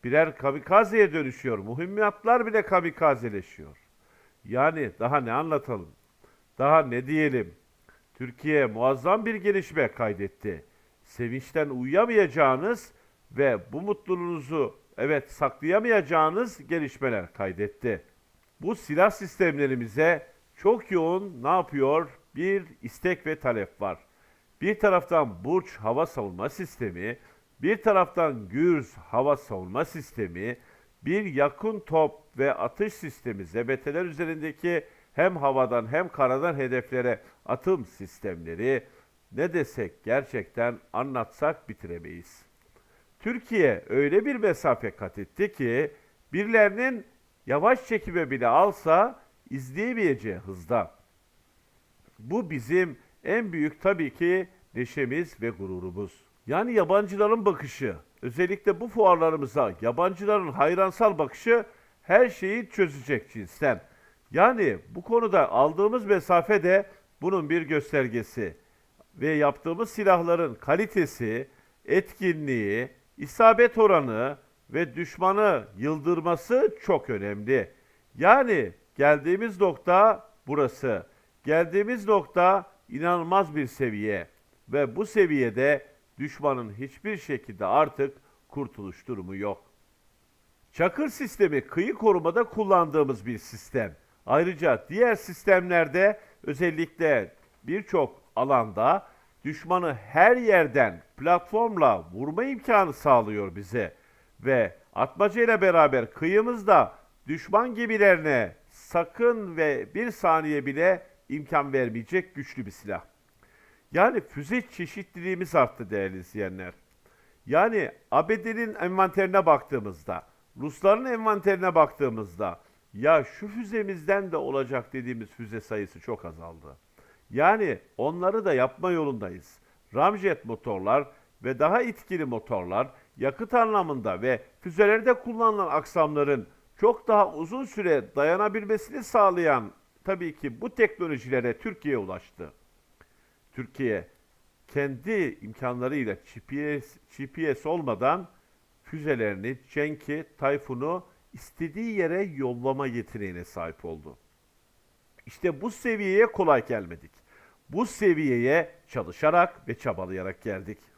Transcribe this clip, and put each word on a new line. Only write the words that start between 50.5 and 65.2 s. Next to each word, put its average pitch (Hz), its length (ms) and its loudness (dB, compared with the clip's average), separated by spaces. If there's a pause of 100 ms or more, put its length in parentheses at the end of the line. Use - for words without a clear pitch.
Bu 165 320 -6
bizim 151 480 -2 (260)
en 214 280 -2
büyük 151 280 -4
tabii 170 340 0
ki 180 340 0 (260)
neşemiz 127 680 -6
ve 117 80 -2
gururumuz. 92 640 -10 (340)
Yani 196 260 -4
yabancıların 208 720 2
bakışı, 123 520 -2 (260)
özellikle 180 580 -2
bu 240 80 -8
fuarlarımıza 156 920 2
yabancıların 180 720 0
hayransal 185 640 2
bakışı 226 460 0 (380)
her 240 260 6
şeyi 208 420 -6
çözecek 139 600 -4
cinsten. 110 500 -4 (500)
Yani 180 480 2 (100)
bu 175 140 -16
konuda 214 480 2